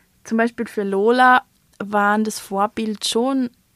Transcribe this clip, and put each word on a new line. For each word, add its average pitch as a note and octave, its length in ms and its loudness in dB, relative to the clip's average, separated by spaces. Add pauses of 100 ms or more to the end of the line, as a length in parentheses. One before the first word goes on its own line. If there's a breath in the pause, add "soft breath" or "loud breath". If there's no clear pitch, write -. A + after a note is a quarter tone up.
(240 loud breath)
zum A3+ 140 -4
Beispiel A3+ 300 -2
für - 160 -6
Lola A#3+ 600 4 (340)
waren G#3 460 0
das G#3+ 160 -6
Vorbild G#3+ 680 -4
schon B3+ 440 -2 (240)